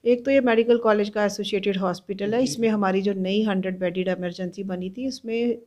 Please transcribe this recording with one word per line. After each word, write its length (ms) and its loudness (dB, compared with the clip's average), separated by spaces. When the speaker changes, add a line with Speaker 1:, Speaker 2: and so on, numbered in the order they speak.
Speaker 1:
एक 180 2
तो 60 0
ये 100 6
मेडिकल 380 4
कॉलेज 300 2
का 160 0
एसोसिएटेड 520 -2
हॉस्पिटल 580 -4
है, 40 0
Speaker 2:
जी। 60 2
Speaker 1:
इसमें 240 0
हमारी 340 2
जो 100 0
नई 300 0
हंड्रेड 360 -2
बेडेड 300 -2
इमरजेंसी 540 -6
बनी 280 -6
थी 180 -6
उसमें, 580 -2